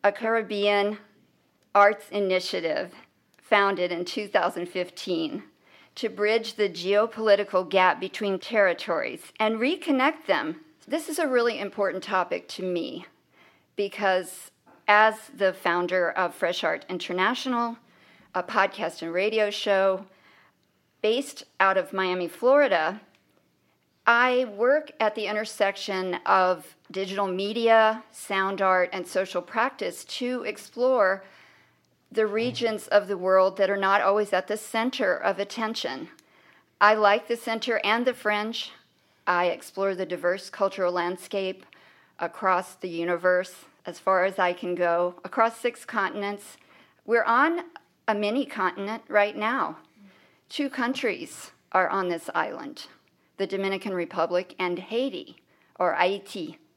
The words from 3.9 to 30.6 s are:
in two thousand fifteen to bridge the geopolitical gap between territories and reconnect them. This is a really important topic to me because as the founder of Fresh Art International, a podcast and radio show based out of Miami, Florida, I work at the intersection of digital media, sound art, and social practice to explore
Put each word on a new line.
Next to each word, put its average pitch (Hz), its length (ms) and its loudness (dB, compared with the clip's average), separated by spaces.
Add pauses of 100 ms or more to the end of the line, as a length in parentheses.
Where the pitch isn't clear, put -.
in 175 140 -4
two 208 220 -6
thousand 180 400 0
fifteen 175 760 -6 (520)
to 233 120 -6
bridge 214 460 0
the 208 160 0
geopolitical 202 960 2
gap 185 320 4
between 190 380 -4
territories 175 1000 -2
and 220 160 0
reconnect 277 720 0
them. 156 340 -2 (260)
This 311 220 -4
is - 80 -6
a 320 100 0
really 240 320 2
important 190 440 -4
topic 180 460 -2
to - 140 -10
me 175 440 -6 (680)
because 196 760 -2 (360)
as 214 280 6 (200)
the 190 160 2
founder 175 600 0
of 175 240 -2
Fresh 180 280 -2
Art 165 240 -2
International, 233 920 -2 (580)
a 180 80 -2
podcast 196 580 -2
and 165 100 -8
radio 208 380 0
show 196 560 0 (960)
based 240 420 -2 (160)
out 190 160 4
of 190 160 -2
Miami, 185 360 -2
Florida, 214 720 2 (1040)
I 247 400 4 (100)
work 277 360 2 (100)
at 214 140 0
the 220 100 -6
intersection 196 1000 -2
of 185 520 2 (120)
digital 196 380 -4
media, 220 840 4
sound 196 520 -2
art, 185 320 4
and 190 120 -6
social 185 360 -2
practice 220 640 -4
to 247 380 -6
explore 214 840 0 (840)